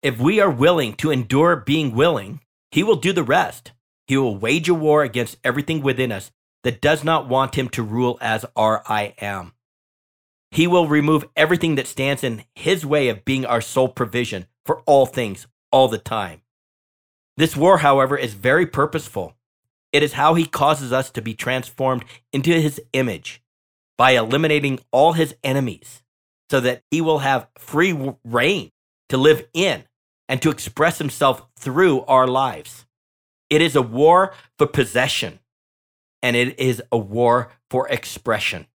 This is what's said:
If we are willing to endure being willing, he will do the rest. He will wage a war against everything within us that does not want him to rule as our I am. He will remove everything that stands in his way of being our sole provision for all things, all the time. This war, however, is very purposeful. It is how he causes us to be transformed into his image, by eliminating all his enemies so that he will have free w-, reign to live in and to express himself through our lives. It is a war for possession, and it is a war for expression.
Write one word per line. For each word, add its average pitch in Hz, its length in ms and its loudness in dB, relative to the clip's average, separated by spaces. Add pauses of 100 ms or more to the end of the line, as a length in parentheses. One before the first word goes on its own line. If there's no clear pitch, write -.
If 127 160 -2
we 175 200 2
are 202 100 4
willing 139 480 2
to 151 120 -2
endure 143 460 2
being 143 400 -2
willing, 127 460 0 (300)
he 160 120 0
will 214 120 4
do 170 160 -2
the 175 120 0
rest. 151 480 -2 (360)
He 131 80 0
will 123 220 0
wage 151 320 -2
a 180 60 2
war 151 280 2
against 117 400 -6
everything 143 380 -2
within 127 300 -2
us 95 200 -10 (320)
that 117 180 -4
does 147 220 0
not 151 240 0
want 131 300 0
him 131 120 -2
to 120 140 -6
rule 117 380 -2
as 110 240 -4 (100)
our 110 320 0
I 107 320 -4
am. 98 340 -10 (1000)
He 165 160 2
will 175 200 4
remove 147 480 2
everything 160 400 0
that 131 120 -4
stands 135 360 -4
in 117 200 -6 (100)
his 165 320 -2
way 143 240 0
of 104 160 -8
being 131 180 -2
our 120 160 -2
sole 127 300 -2
provision 113 560 -6 (200)
for - 160 -2
all 139 260 6
things, 107 400 -8 (240)
all 131 160 6
the 110 100 -2
time. 95 440 -8 (960)
This 156 200 0
war, 170 220 6
however, 139 360 2
is 123 200 -6
very 131 320 0
purposeful. 143 680 -6 (560)
It 147 120 4
is 147 100 -2
how 151 220 2
he 165 100 0
causes 139 480 -2
us 131 160 -2
to 107 140 -12
be 113 100 -8
transformed 131 720 -6 (260)
into 139 200 0
his 151 280 0 (140)
image, 120 480 -4 (580)
by 127 120 4
eliminating 135 680 0 (120)
all 147 200 4
his 160 320 -2
enemies 131 580 -6 (480)
so 135 120 2
that 123 280 -2
he 165 120 0
will 156 180 0
have 135 380 -2
free 175 340 0
w-, 135 320 -6
reign 123 480 -2 (380)
to 147 80 -2
live 151 360 4
in 165 300 -2 (460)
and 135 120 -4
to 160 80 2
express 156 500 -2
himself 135 460 -2 (120)
through 143 480 0
our 131 200 4
lives. 127 600 -4 (640)
It 156 120 4
is 160 140 0
a 143 60 4
war 156 520 4 (240)
for 143 100 2
possession, 123 720 -2 (840)
and 120 140 0
it 127 200 -2
is 123 240 -2 (120)
a 117 40 0
war 117 540 0 (180)
for 131 200 -4
expression. - 800 -6 (100)